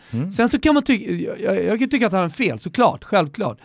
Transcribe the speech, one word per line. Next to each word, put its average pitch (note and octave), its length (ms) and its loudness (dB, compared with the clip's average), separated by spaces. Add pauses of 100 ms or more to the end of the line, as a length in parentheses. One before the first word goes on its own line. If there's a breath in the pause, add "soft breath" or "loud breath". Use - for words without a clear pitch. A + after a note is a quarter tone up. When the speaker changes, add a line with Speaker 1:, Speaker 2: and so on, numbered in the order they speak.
(120 loud breath)
Speaker 1:
Mm. D3 200 -4
Speaker 2:
Sen A3+ 180 2
så D4 100 0
kan D#4 140 4
man C#4+ 100 4
ty-, G#3 420 -2
jag, - 160 -8
jag, F#3+ 240 0
jag G#3 140 0
kan B3+ 100 0
tycka A#3 180 2
att F3 60 -4
han F#3+ 80 2
har E3+ 80 -2
fel, D#3 300 -4
såklart, E3 440 0
självklart. D#3+ 600 -2